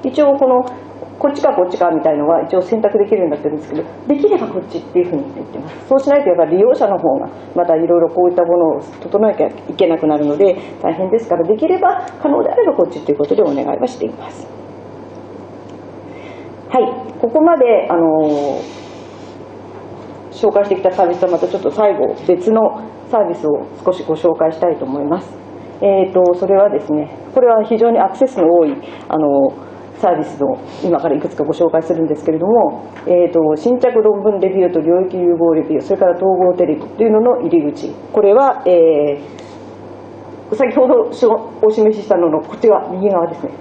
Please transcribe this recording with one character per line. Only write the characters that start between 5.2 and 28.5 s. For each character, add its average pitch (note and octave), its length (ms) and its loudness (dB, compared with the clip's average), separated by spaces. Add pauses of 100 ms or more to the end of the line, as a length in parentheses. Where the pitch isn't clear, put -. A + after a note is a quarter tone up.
言 - 80 -10
っ - 20 -14
て - 140 -14
ま - 80 -12
す。 - 180 -16
そ C4+ 80 2
う C4+ 60 4
し C4+ 100 0
な C#4+ 80 6
い C#4 40 2
と C#4+ 80 2
や F3 40 4
っ - 20 2
ぱ E3+ 100 4
り D#3+ 100 0
利 F#3+ 60 4
用 B3 120 6
者 A3+ 140 2
の F#3+ 100 0
方 C#3 180 0
が - 120 -6 (260)
ま F3 100 2
た E3 120 2
い E3 100 0
ろ E3+ 120 4
い - 20 6
ろ E3 80 4
こ F3+ 160 2
う F3+ 60 4
い - 20 -6
っ - 20 -6
た F3 100 4
も F3 140 2
の E3 100 4 (100)
を - 20 -6 (200)
整 G#3+ 280 2
え - 20 4
な - 80 -4
き D#3 60 2
ゃ - 20 0
い - 60 -4 (240)
け F#3+ 100 4
な E3 100 2
く D#3+ 120 0
な D3+ 80 2
る D3 100 0
の D3 100 0
で F#3 200 4 (260)
大 E3+ 100 0
変 F#3 200 -4
で A3+ 80 2
す - 80 -10
か F3 80 2
ら、 E3 80 0
で G#3 120 2
き D#4+ 120 -2
れ F#4 100 2
ば F4 260 0 (160)
可 D4+ 80 -2
能 C#4+ 140 2
で - 80 0
あ - 60 0
れ A#4 100 4
ば C#4 80 0
こ F3 140 2
っ - 40 -10
ち D3+ 120 -10
と - 80 0
い - 20 2
う C#3+ 40 -6
こ D3 60 0
と - 120 0
で - 60 4
お C#3+ 120 2
願 C3+ 80 -2 (100)
い - 60 -4
は B2 80 -2
し - 140 -8
て - 60 -4
い - 80 -6
ま - 160 -16
す。 - 180 -16 (2250)
は B3+ 100 2
い、 - 400 -4
こ A#3 80 0
こ D#4 120 2
ま E4 160 6
で、 A#3 320 4
あ F3 80 0
の E3+ 60 2 (260)
ー、 C#3+ 340 -2 (1700)
紹 G#3+ 180 0
介 G3+ 140 4
し G3+ 60 -4
て G3 40 4
き F#3 80 -6
た F#3 80 4
サ F#3 140 2
ー F3 40 2
ビ F3 60 0
ス F3 60 -6
と F#3 80 2
ま E3+ 100 0
た F3 80 0
ち - 80 -4
ょ G3+ 60 -4
っ - 20 -12
と - 80 0
最 G#3 260 2
後、 - 200 -2 (100)
別 F3+ 240 2
の A3 320 2 (300)
サ A3+ 80 2
ー F#3 80 2
ビ E3+ 80 -4
ス D#3 100 -6
を D3 180 -2 (200)
少 F#3 80 2
し - 100 -6
ご D#3+ 140 -4
紹 D#3+ 200 0
介 D#3+ 160 0
し D#3+ 60 -12
た F3 100 0
い D#3 80 0
と C3+ 100 -8
思 C#3 140 -6
い C#3+ 40 -4
ま E3 160 -2
す。 - 120 -16 (500)
え F#3+ 280 4
ー - 20 -14
と、 F3+ 220 4
そ F#3 140 -4
れ G3 80 4
は G3+ 120 6
で - 120 0
す - 120 -6
ね、 D3+ 240 -4 (160)
こ C4 80 2
れ B3 60 6
は A3+ 160 4
非 A3 160 0
常 A#3 140 4
に - 80 2
ア F#3+ 80 2
ク - 80 -6
セ C4+ 100 4
ス C4 140 -4
の E3 120 4